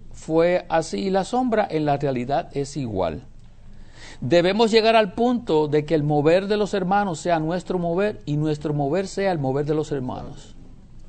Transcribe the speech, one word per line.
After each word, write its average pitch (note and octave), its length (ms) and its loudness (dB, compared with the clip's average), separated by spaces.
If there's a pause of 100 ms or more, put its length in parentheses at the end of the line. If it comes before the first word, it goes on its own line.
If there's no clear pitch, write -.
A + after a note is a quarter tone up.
(140)
fue E3+ 560 2
así E3 300 -2
y G3 100 -2
la F#3+ 140 2
sombra, A3+ 440 0
en D#3 180 -2
la C#3+ 120 2
realidad C3+ 580 -2
es C#3 220 -4
igual. F#2 460 -2 (1000)
Debemos F3+ 480 4
llegar A3 260 6
al A3 180 4
punto G3+ 540 2
de D3 160 2
que D#3 120 0
el D3 80 2
mover D3+ 420 4
de G#3 120 0
los G#3 180 0
hermanos F#3+ 440 0
sea E3+ 200 0
nuestro F3 400 -2
mover F3 480 -2
y D3 100 0
nuestro D3+ 380 -2
mover D3+ 320 0
sea F#3+ 240 -2
el E3 80 -2
mover C3+ 260 0
de D#3 80 0
los D3+ 180 -2
hermanos. A#2+ 640 -8 (540)